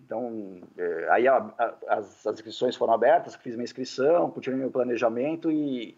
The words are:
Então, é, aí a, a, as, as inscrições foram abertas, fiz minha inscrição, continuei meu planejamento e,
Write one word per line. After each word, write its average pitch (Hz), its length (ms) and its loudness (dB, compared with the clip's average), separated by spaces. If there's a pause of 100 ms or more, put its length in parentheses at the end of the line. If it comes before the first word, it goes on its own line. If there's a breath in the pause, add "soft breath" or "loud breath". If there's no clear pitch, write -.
Então, 110 560 -8 (160)
é, 82 340 -2
aí 113 180 6
a, 131 80 6
a, 110 380 -2 (120)
as, 107 400 -2
as 107 80 -2
inscrições 113 400 -4
foram 113 180 2
abertas, 131 420 4
fiz 120 200 -12
minha 120 80 -6
inscrição, 135 680 0
continuei 131 300 -6
meu 131 120 -4
planejamento 127 800 0
e, 143 480 -2